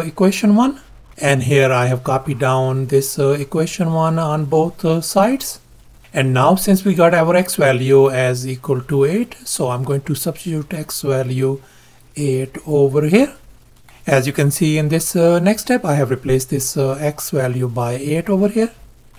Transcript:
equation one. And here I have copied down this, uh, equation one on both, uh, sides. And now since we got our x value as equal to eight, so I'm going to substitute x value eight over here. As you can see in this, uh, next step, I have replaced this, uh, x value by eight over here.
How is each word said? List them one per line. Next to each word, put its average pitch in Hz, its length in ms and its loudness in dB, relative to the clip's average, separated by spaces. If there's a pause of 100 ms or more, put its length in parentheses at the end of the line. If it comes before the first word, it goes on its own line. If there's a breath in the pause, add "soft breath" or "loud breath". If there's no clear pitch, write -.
equation 196 480 2
one. 262 260 2 (380)
And 139 240 2
here 135 280 4
I 123 160 2
have 127 160 -2
copied 131 360 -2
down 131 480 0
this, 135 320 0
uh, 139 140 2
equation 160 600 -2
one 160 260 0
on 151 280 -2
both, 160 360 0
uh, 160 200 0
sides. 226 580 0 (540)
And 131 180 2
now 143 220 4
since 190 320 2
we 185 80 2
got 170 180 4
our 170 240 2
x 185 200 -2
value 135 540 4
as 127 380 -2
equal 131 320 -4
to 139 240 -2
eight, 208 400 -2
so - 240 -4
I'm 123 160 -4
going 139 180 -2
to 147 120 -4
substitute 156 580 -6
x 156 300 -8
value 131 580 -2 (560 soft breath)
eight 131 400 -4 (100)
over 143 400 2
here. 233 280 2 (720 soft breath)
As 135 200 2
you 143 60 -4
can 143 180 2
see 156 280 0
in 151 100 0
this, 160 260 -2
uh, 170 240 4
next 202 240 0
step, 247 220 0
I 151 100 2
have 135 160 0
replaced 127 380 -2
this, 135 300 -4
uh, 135 160 0
x 151 360 -6
value 127 380 -2
by 120 240 -4
eight 147 380 -4
over 196 180 2
here. 226 240 -2 (460)